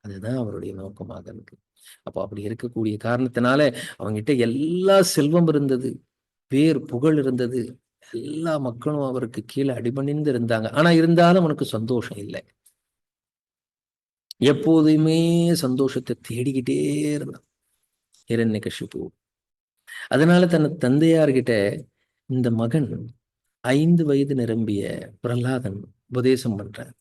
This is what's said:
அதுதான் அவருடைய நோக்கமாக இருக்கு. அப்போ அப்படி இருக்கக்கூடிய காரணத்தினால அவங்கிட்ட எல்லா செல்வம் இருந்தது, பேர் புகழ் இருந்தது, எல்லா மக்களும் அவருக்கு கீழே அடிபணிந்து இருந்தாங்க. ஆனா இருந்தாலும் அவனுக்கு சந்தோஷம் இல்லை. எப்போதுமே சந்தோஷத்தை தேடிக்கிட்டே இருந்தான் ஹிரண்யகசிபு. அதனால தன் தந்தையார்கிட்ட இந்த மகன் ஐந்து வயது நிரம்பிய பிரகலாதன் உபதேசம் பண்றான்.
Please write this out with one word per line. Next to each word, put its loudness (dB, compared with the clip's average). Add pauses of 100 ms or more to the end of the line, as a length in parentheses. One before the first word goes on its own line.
அதுதான் -8
அவருடைய -8
நோக்கமாக -16
இருக்கு. -20 (460)
அப்போ -8
அப்படி -10
இருக்கக்கூடிய -4
காரணத்தினால 0 (220)
அவங்கிட்ட -2
எல்லா 2
செல்வம் 2
இருந்தது, 0 (440)
பேர் 2
புகழ் 0
இருந்தது, -2 (320)
எல்லா -6
மக்களும் -4
அவருக்கு -6
கீழே -2
அடிபணிந்து -4
இருந்தாங்க. -2
ஆனா 4
இருந்தாலும் 6
அவனுக்கு 0
சந்தோஷம் -4
இல்லை. -12 (1900)
எப்போதுமே 4
சந்தோஷத்தை -2 (140)
தேடிக்கிட்டே -2 (100)
இருந்தான் -8 (840)
ஹிரண்யகசிபு. -4 (1000)
அதனால 6
தன் 2
தந்தையார்கிட்ட 2 (420)
இந்த 0
மகன் -2 (500)
ஐந்து 2
வயது 0
நிரம்பிய -4 (100)
பிரகலாதன் -4 (260)
உபதேசம் 0
பண்றான். -14